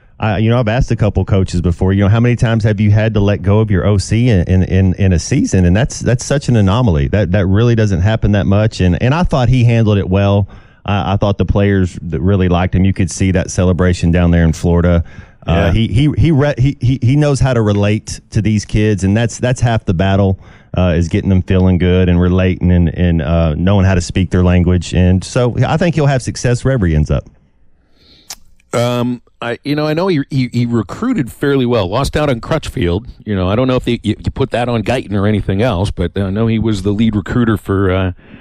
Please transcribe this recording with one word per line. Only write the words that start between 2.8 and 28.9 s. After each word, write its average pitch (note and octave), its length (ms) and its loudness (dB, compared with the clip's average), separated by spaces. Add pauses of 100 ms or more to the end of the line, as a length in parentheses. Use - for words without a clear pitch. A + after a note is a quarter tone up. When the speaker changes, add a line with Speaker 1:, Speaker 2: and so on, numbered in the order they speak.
Speaker 1:
you G#2 100 2
had G#2+ 240 2
to G#2 60 2
let G2+ 200 0
go G2 200 2
of G#2+ 100 0
your F2+ 160 2
O G2+ 120 2
C A2 300 0
in, F#2+ 200 4
in, F#2 160 2
in, F#2 300 2
in F#2+ 180 2
a E2 60 2
season?" B2 460 0
And F2 120 4
that's, C3+ 240 -2
that's A#2 240 -2
such C#3+ 240 -2
an B2 80 2
anomaly. F#2+ 520 2
That, F#2+ 220 0
that F#2+ 160 0
really A2+ 300 2
doesn't G2+ 240 0
happen A2 320 0
that G2+ 120 2
much. G#2 360 0
And, F2 200 2
and B2+ 140 2
I F3 80 0
thought C3 260 0
he B2+ 140 2
handled A2+ 340 2
it F#2+ 120 -2
well. G2+ 400 2 (360)
I, F#2 280 -2
I G2+ 60 0
thought G2+ 200 -2
the F#2+ 60 0
players G2 580 0
that D#2 180 -6
really F#2 280 2
liked F2 260 -2
him. F#2 100 2
You F#2+ 80 2
could F2+ 200 -4
see F#2+ 180 -2
that F2 220 -2
celebration F2+ 580 0
down F2 220 2
there E2+ 100 2
in D#2+ 100 2
Florida. E2+ 520 0 (420)
Uh, E2 60 0
Speaker 2:
Yeah. E2+ 200 2
Speaker 1:
he, A2 140 0
he, C3 320 0
he, E3 140 4
re-, D3 260 2
he, C3+ 220 0
he, B2 200 0
he B2 140 2
knows D3 240 2
how C3 160 2
to A#2 80 0
relate G#2 580 -2 (100)
to G#2+ 120 -2
these G#2 220 0
kids, G#2+ 400 0
and G2 120 2
that's, A#2 220 -2
that's - 220 -2
half A#2 240 0
the F#2+ 100 0
battle, F#2+ 460 0 (360)
uh, F2+ 200 2
is E2+ 100 0
getting F#2+ 240 -2
them F#2 120 2
feeling F#2 360 2
good F2+ 300 2
and F2 120 4
relating F2+ 520 2
and, F2 160 4
and, E2+ 340 0
uh, E2 320 0
knowing F#2 300 2
how F#2+ 100 2
to E2 60 0
speak - 300 -2
their F#2 120 2
language. F2+ 520 2
And F2+ 280 2
so B2 320 -2 (100)
I D#3 120 -2
think E3 180 0
he'll D3 120 0
have C3+ 160 0
success A#2+ 420 -4
wherever C3 220 0
he D#2+ 100 0
ends D2+ 160 0
up. - 180 -6 (1400)
Speaker 2:
Um, A#2+ 500 -2 (180)